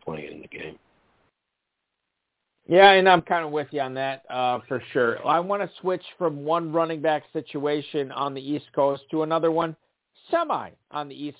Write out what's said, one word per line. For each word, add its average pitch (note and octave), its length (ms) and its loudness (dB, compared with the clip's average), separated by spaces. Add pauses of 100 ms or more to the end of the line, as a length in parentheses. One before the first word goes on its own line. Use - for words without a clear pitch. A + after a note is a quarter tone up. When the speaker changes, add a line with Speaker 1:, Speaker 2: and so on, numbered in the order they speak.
Speaker 1:
playing D2+ 300 -12
in D2+ 80 -18
the - 60 -20
game. D#2+ 300 -14 (1900)
Speaker 2:
Yeah, G3 240 10
and F#3+ 160 6
I'm F3+ 140 8
kinda E3 260 -2
with D3 240 -4
you D3 100 -2
on C3 120 -6
that, C3+ 360 -6
uh, B2 380 -2
for B2+ 140 -4 (100)
sure. A#2 340 0
I D3+ 140 2
wanna F#3+ 300 -4 (100)
switch F3+ 240 -4 (140)
from D3 260 -4
one D#3+ 300 -2
running E3 280 -2
back D3+ 300 0
situation D3 800 -4
on C3+ 220 -4
the C3 80 -10
East C#3+ 320 -6
Coast C#3 380 0
to D#3+ 120 0
another D#3+ 280 0
one E3 240 -2 (560)
semi C#4 380 -2 (220)
on D3 180 -8
the C3+ 60 -16
East C#3+ 240 -12